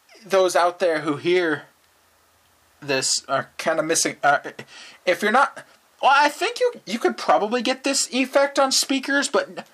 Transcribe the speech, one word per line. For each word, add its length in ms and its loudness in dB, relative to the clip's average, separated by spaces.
those 300 2
out 240 0
there 220 0
who 140 -2
hear 500 0
this 480 -2
are 280 -4
kinda 260 -2
missing, 400 -2
uh, 180 4
if 160 0
you're 80 0
not, 340 2
well, 120 4
I 140 4
think 320 -4
you, 120 0
you 140 -8
could 180 -2
probably 460 0
get 200 -4
this 300 -2
effect 460 0
on 140 2
speakers, 560 -2
but 460 -4